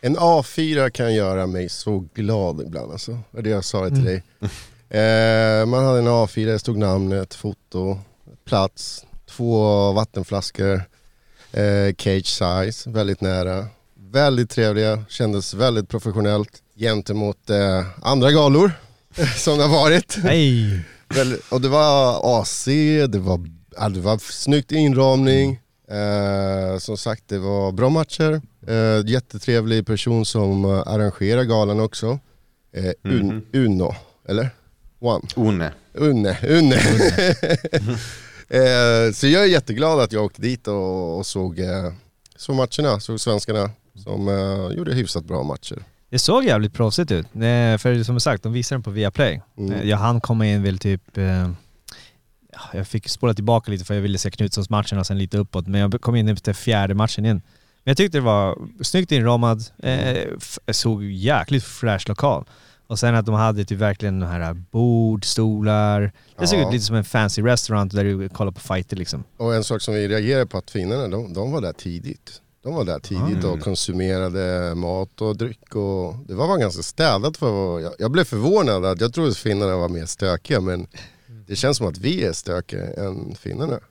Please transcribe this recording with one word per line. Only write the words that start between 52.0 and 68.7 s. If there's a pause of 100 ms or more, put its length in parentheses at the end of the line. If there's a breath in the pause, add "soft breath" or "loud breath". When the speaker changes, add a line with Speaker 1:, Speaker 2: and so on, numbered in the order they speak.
Speaker 2:
ja, (140)
jag
fick
spola
tillbaka
lite
för
jag
ville
se
Knutssons
matchen
och
sen
lite
uppåt.
Men
jag
kom
in
efter
fjärde
matchen
in. (480 soft breath)
Men
jag
tyckte
det
var (260)
snyggt
inramad, (200)
eh, (200)
f-, (120)
såg
jäkligt
fräsch
lokal. (420 soft breath)
Och
sen
att
de
hade
typ
verkligen
de
här
bord,
stolar. (280 soft breath)
Det
såg
Speaker 1:
Ja.
Speaker 2:
ut
lite
som
en
fancy
restaurant
där
du
kollar
på
fighter